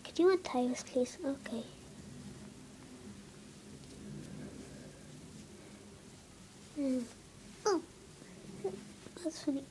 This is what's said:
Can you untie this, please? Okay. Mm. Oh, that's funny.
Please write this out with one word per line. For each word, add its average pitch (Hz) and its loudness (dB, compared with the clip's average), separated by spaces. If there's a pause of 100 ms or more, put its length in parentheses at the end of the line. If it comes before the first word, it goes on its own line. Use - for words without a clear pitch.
Can - -10
you 349 12
untie 254 4
this, 247 2
please? - 4
Okay. 262 0 (4000)
Mm. 262 6 (640)
Oh, 392 10 (1400)
that's 320 0
funny. 277 4